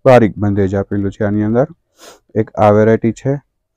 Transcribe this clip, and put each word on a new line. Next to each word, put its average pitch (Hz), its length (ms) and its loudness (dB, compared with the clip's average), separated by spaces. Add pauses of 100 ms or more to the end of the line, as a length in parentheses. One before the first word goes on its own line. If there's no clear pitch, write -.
બારીક 117 320 4
બંધેજ 101 360 -2
આપેલું 98 360 -6
છે 107 140 -8
આની 104 180 -2
અંદર. 117 240 0 (680)
એક 110 160 -4
આ 104 200 2
વેરાયટી 110 420 2
છે. - 180 -8 (460)